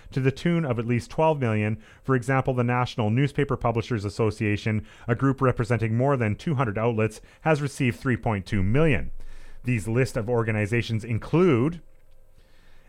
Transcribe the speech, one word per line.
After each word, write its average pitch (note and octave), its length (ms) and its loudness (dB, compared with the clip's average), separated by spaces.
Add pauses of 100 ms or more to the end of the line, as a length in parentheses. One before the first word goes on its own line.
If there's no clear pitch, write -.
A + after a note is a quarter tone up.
(120)
to - 80 -2
the C3 120 2
tune E3+ 320 0
of B2 140 -2
at A#2 80 -4
least A#2+ 240 -2
twelve D#3+ 300 2
million. A2 420 0 (220)
For C3 120 2
example, C3 380 2
the B2 100 2
National B2 460 0
Newspaper C#3 480 0
Publishers A#2 480 -2
Association, G#2+ 800 0 (220)
a A#2+ 80 2
group C3+ 260 2
representing A#2 560 0
more C#3 200 2
than G#2+ 180 0
two E3 200 -4
hundred A2+ 220 -2
outlets, A2 420 0 (220)
has D#3 220 2
received C3 360 0
three B2+ 160 0
point G#2 300 -2
two G2 160 0
million. A#2 500 2 (520)
These A2+ 240 -2
list A#2+ 300 0
of G#2+ 120 -4
organizations A2+ 760 0
include D3 800 2 (1080)